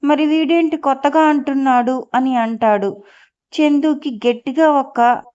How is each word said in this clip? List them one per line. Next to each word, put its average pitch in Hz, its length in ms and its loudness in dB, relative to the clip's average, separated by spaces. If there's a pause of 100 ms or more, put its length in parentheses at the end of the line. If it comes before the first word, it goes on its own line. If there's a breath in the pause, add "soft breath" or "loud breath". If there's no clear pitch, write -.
మరి 294 240 0
వీడేంటి 320 500 0
కొత్తగా 285 460 0
అంటున్నాడు?" 269 720 0 (180)
అని 262 220 0
అంటాడు. 220 540 0 (640 soft breath)
చందుకి 294 680 0
గట్టిగా 247 500 0 (100)
ఒక 269 220 -4 (340)